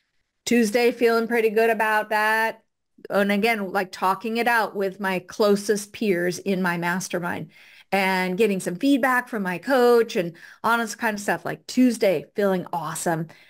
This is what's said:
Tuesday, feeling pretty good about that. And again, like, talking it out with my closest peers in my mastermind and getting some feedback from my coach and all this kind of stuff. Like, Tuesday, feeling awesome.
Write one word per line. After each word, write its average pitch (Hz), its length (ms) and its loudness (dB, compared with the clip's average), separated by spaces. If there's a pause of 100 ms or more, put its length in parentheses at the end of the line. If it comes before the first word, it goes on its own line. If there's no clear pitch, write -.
(440)
Tuesday, 240 460 2
feeling 233 380 2
pretty 226 220 2
good 226 200 2
about 214 400 0
that. 220 520 0 (460)
And 202 220 0
again, 208 400 0
like, 190 220 -4
talking 220 440 -2
it 233 120 0
out 226 260 0
with 196 240 -4
my 190 220 -2
closest 202 720 0
peers 175 480 -2
in 190 220 -2
my 175 160 0
mastermind 175 720 -4 (400)
and 185 440 0
getting 202 220 2
some 180 160 -6
feedback 254 540 2
from 208 160 -6
my 180 140 -4
coach 240 580 2
and 170 160 -2 (320)
all 226 140 2
this 220 180 -6
kind 220 180 -2
of 208 60 -8
stuff. 180 240 -4
Like, - 240 -8
Tuesday, 214 560 2 (100)
feeling 190 380 0
awesome. 160 560 -4 (220)